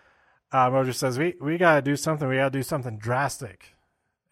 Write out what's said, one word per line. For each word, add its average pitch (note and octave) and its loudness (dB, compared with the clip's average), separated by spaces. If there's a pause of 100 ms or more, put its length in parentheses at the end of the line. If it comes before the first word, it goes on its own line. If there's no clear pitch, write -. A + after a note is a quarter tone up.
(520)
Uh, B2+ 4
Mojo C3 0
says, B2+ -2
"We, E3+ -2
we D3+ -4
gotta D#3+ 6
do C#3+ 0
something. D3+ -2
We C3 0
gotta C3+ 2
do C3+ -2
something B2 -6
drastic A#2+ -6 (580)